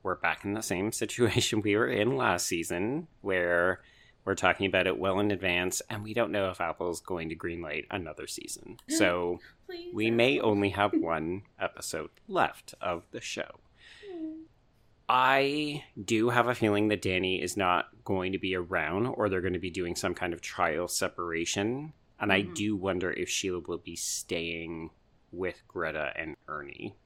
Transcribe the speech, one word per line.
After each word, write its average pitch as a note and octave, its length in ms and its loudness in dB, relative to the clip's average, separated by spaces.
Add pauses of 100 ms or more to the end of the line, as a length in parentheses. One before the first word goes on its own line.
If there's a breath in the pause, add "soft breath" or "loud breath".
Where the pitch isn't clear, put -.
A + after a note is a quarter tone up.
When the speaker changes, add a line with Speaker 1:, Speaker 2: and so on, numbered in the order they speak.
Speaker 1:
We're F#2 140 0
back - 280 -2
in G2+ 100 0
the A2+ 80 -4
same G2 300 0
<laughs> - 120 -4
situation G#2+ 580 2
we G#2 140 4
were A#2+ 100 4
in A#2+ 300 2
last A#2+ 320 2
season, F#2 580 -2 (140)
where F2+ 600 2 (460 soft breath)
we're F#2+ 80 2
talking F#2 320 4
about F#2 200 4
it F#2 120 2
well F#2+ 220 2
in G#2 100 4
advance, F2+ 600 0
and G#2 120 -6
we G#2+ 120 -10
don't A2 180 2
know G2 160 2
if F2+ 100 -4
Apple's E2+ 440 -2
going E2+ 260 -4
to D#2+ 80 -4
greenlight E2 540 -6
another E2 360 -6
season. - 560 -12
Speaker 2:
<gasps> - 60 -20
Speaker 1:
So C4 500 2 (280 loud breath)
Speaker 2:
Please, F4 260 -12
Speaker 1:
we A2 180 2
may A#2+ 280 4
Speaker 2:
Apple. G#2+ 120 2
Speaker 1:
only G2+ 200 4
have G2 220 2
Speaker 2:
<laughs> - 60 2
Speaker 1:
one E2 440 -2 (180)
episode - 480 -6 (180)
left - 540 -2
of F2 300 -2
the A#2 100 -10
show. - 400 -8 (480 loud breath)
Speaker 2:
Hmm. D#4+ 220 -8 (760 loud breath)
Speaker 1:
I C#3 760 2 (180)
do A2+ 280 4
have A#2+ 180 4
a B2 60 2
feeling G#2 340 4
that G#2 140 2
Danny F#2 400 2
is F2+ 140 -4
not F2+ 320 4 (160)
going F#2+ 280 0
to F#2+ 60 -2
be F#2 160 -2
around, F2+ 520 0
or A2 220 0
they're F#2 140 2
gonna F2+ 160 0
be F2+ 120 -4
doing F2 260 -4
some F#2 180 -2
kind F2 180 -2
of - 80 -8
trial E2+ 480 0
separation. G2+ 1040 -2 (260)
And G#2 140 4
I G2 100 6
Speaker 2:
Mm-hmm. F2+ 120 -6
Speaker 1:
do G#2 220 0
wonder F2+ 360 0
if - 160 -4
Sheila F#2 320 -2
will E2+ 180 -6
be E2+ 180 -12
staying E2 960 -6 (420)
with F2 360 -6
Greta D#2 480 -4
and D#2+ 200 -6 (120)
Ernie. D2 460 -10 (120)